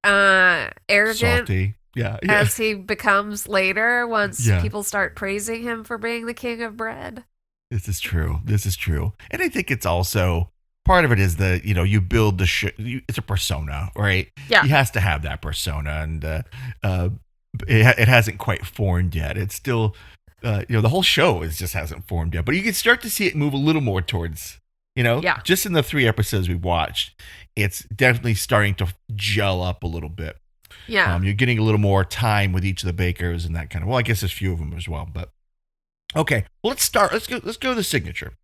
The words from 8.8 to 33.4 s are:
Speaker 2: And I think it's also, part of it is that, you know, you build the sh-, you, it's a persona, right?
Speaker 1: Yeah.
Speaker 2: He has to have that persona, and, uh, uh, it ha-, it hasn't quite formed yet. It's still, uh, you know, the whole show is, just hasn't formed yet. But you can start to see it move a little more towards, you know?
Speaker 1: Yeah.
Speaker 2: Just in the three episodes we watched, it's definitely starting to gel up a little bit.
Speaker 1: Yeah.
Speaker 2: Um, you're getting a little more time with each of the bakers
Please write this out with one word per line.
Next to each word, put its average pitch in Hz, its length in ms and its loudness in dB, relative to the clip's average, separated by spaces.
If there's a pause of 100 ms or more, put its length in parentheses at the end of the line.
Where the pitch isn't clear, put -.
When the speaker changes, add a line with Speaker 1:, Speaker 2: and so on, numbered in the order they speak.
Speaker 2:
And - 120 -6
I 359 80 0
think - 220 -4
it's 120 140 -2
also, 90 680 0 (340)
part 180 180 6
of 127 80 4
it 98 80 4
is 87 180 4
that, 92 280 0
you 104 80 0
know, 87 100 2
you 101 160 4
build 101 380 2
the 92 80 2
sh-, - 320 0
you, 123 320 -8
it's 104 80 -4
a 101 40 -4
persona, 76 760 -4
right? 95 340 0 (180)
Speaker 1:
Yeah. 208 160 6
Speaker 2:
He 127 60 2
has 135 220 4
to 104 100 0
have 78 220 0
that 73 180 -6
persona, 73 480 -6 (120)
and, 78 220 -6
uh, 80 180 -4 (420)
uh, 92 260 0 (580)
it 110 160 6
ha-, 127 140 8
it 117 100 6
hasn't 117 300 4
quite - 280 -4
formed 90 500 0
yet. 76 200 -2
It's 98 200 -6
still, 113 400 -2 (480)
uh, 107 260 -2
you 120 60 0
know, 107 60 4
the 113 80 4
whole 180 140 2
show 143 380 2
is, 78 160 -4
just 90 160 -6
hasn't 78 340 -8
formed 85 280 -2
yet. 82 100 -2
But 143 100 0
you 190 80 0
can 220 100 -2
start 240 280 2
to 233 80 -8
see 202 180 -2
it - 80 -2
move 147 180 0
a 139 40 -2
little 151 240 2
more 98 220 0
towards, 82 560 -6 (360)
you 127 80 0
know? 120 180 2
Speaker 1:
Yeah. 175 220 0
Speaker 2:
Just 180 220 2
in 180 80 -2
the 151 100 4
three 135 240 2
episodes 101 400 2
we 87 80 0
watched, 85 640 -2 (360)
it's 101 260 -2 (120)
definitely 120 420 2
starting 101 400 2
to 92 120 -2 (280)
gel 101 480 0
up 90 200 -4
a 87 40 -4
little 82 220 -6
bit. 82 280 -10 (500)
Speaker 1:
Yeah. 180 280 2
Speaker 2:
Um, 92 100 0
you're 101 80 0
getting 117 260 2
a 110 40 2
little 107 180 4
more 98 240 4
time 104 480 0
with 92 120 0
each 92 180 -2
of 92 40 -2
the 87 60 -2
bakers 87 500 -2